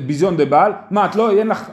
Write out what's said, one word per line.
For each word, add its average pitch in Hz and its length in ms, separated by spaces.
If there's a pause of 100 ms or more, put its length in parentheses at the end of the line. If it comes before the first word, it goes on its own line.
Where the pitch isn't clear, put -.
ביזיון 156 300
דבעל. 151 360 (180)
מה, 202 160
את 190 100
לא, 214 220
אין 220 80
לך, - 260